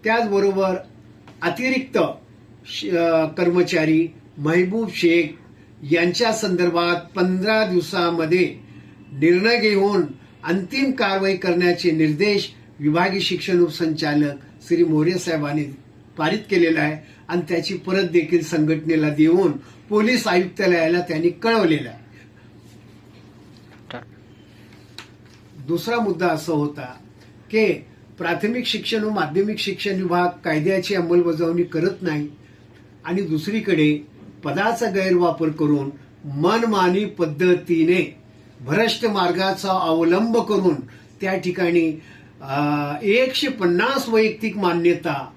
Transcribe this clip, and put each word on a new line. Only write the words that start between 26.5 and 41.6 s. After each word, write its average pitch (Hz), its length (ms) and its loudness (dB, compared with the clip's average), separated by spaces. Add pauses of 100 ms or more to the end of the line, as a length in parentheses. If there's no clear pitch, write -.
होता 147 400 -4 (580)
की 214 320 2 (340)
प्राथमिक 208 480 -2
शिक्षण 214 380 -4
व 214 60 -2
माध्यमिक 196 500 -2
शिक्षण 190 360 -4
विभाग 180 320 2 (180)
कायद्याची 180 500 0
अंमलबजावणी 170 680 2
करत 180 380 -2
नाही 151 260 -4 (800)
आणि 180 160 -2
दुसरीकडे 156 840 0 (360)
पदाचा 208 460 -2
गैरवापर 175 600 2
करून 147 400 0 (360)
मनमानी 190 800 2
पद्धतीने 170 1120 0 (440)
भ्रष्ट 202 460 -2
मार्गाचा 190 800 0
अवलंब 175 540 2
करून 190 380 0 (460)
त्या 190 160 -2
ठिकाणी, 170 640 0 (400)